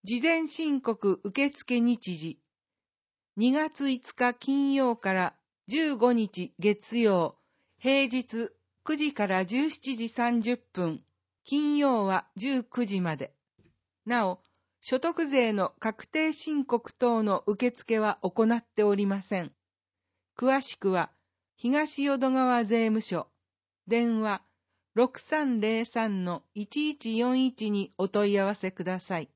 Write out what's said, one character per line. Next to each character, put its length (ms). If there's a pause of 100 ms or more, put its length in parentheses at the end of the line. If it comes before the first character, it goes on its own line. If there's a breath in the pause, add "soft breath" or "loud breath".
事 180
前 240
申 340
告 420
受 280
付 300
日 360
時、 240 (960)
二 160
月 380
五 240
日 180
金 400
曜 240
か 160
ら 220 (320)
十 300
五 180
日 440
月 400
曜、 380 (420)
平 280
日 440 (320)
九 140
時 160
か 140
ら 180
十 240
七 280
時 120
三 320
十 160
分、 460 (420)
金 320
曜 300
は 300
十 260
九 240
時 140
ま 160
で。 180 (680)
な 240
お、 120 (400)
所 200
得 260
税 260
の 280
確 260
定 260
申 320
告 300
等 300
の 220
受 260
付 260
は 240
行 220
っ 200
て 200
お 100
り 100
ま 180
せ 180
ん。 120 (880)
詳 220
し 180
く 140
は、 180 (460)
東 480
淀 260
川 340
税 200
務 160
署、 260 (640)
電 320
話 220 (520)
六 240
三 420
零 240
三 380
の 220 (100)
一 340
一 300
四 260
一 260
に 280
お 80
問 260
い 60
合 60
わ 100
せ 160
く 140
だ 160
さ 180
い。 180